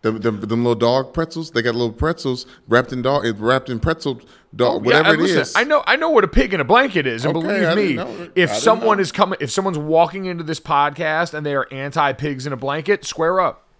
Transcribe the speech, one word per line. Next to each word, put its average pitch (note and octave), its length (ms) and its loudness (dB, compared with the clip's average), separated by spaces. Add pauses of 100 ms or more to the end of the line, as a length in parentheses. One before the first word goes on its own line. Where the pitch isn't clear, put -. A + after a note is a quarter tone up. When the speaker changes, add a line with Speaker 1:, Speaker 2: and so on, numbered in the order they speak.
Speaker 1:
Them, A2 180 -2
them, G#2+ 200 -2
them A2+ 220 -2
little A#2+ 140 2
dog B2+ 380 2
pretzels, E3 360 -6
they A#2 120 -2
got A#2 120 0
little A#2+ 180 -2
pretzels C#3 540 -4 (220)
wrapped B2 240 4
in B2+ 100 -6
dog, C3+ 220 0 (160)
wrapped B2+ 300 0
in A2+ 100 -4
pretzel C#3+ 400 -2 (340)
dog, - 320 2
Speaker 2:
Oh, - 20 4
yeah, - 100 6
Speaker 1:
whatever D#3+ 100 4
Speaker 2:
and D#3 100 4
Speaker 1:
it D#3+ 40 2
Speaker 2:
listen, F#3 180 2
Speaker 1:
is. - 160 -4
Speaker 2:
I A3+ 80 2
know, D4 200 2
I A#3+ 120 2
know D#4+ 140 0
what A#3+ 120 6
a F3 60 0
pig A3+ 260 2
in E3 60 0
a C3+ 40 0
blanket F#3 440 2
is, A#2 160 -4
and - 120 0
Speaker 1:
Okay, D#3+ 80 -4
Speaker 2:
believe - 220 0
Speaker 1:
I E3 80 2
Speaker 2:
me, G#3 80 2 (120)
Speaker 1:
didn't - 20 -2
know - 280 -8
it. - 120 -20
Speaker 2:
if F3+ 140 2
Speaker 1:
I - 20 -2
didn't - 100 -2
Speaker 2:
someone A3 360 4
Speaker 1:
know. - 40 -2
Speaker 2:
is D#3+ 80 -2
coming, F#3+ 300 0
if C#3 100 -6
someone's F#3+ 280 -2
walking E3+ 480 0
into E3+ 180 -8
this D#3 160 -6
podcast D#3 760 -2
and D3+ 100 -8
they C#3+ 120 -2
are C3 160 -2
anti-pigs C#3 720 -4
in C#3+ 60 -6
a C3 40 -6
blanket, D3 480 -4
square F3 360 0
up. - 240 -2 (160)